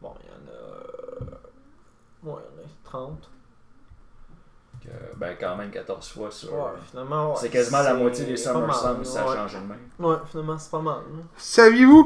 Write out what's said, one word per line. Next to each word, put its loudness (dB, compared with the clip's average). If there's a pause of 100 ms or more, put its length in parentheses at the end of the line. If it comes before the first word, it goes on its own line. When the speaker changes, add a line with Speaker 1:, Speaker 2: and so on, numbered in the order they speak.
Speaker 1:
Bon, -18
il -20
y -20
en -20
a, -16
ouais, -18 (140)
il -20
y -20
en -20
a -20 (160)
trente. -16 (1500)
Speaker 2:
Que... -20 (280)
ben, -10
quand -6
même -12
quatorze -12
fois -12
sur -14
Speaker 1:
Ouais, -6 (200)
finalement, -6
ouais, -4
Speaker 2:
C'est -6
quasiment 2
la 4
Speaker 1:
c'est 2
Speaker 2:
moitié 0
des -6
Speaker 1:
pas -2
mal, 0 (120)
Speaker 2:
SummerSlam -2
où -8
ça -6
a 0
Speaker 1:
ouais. -2
Speaker 2:
changé -8
de -12
main. -6
Speaker 1:
Ouais, 2 (120)
finalement, -8
c'est -14
pas -6
mal, -6
là. -16 (140)
Speaker 3:
Saviez-vous 10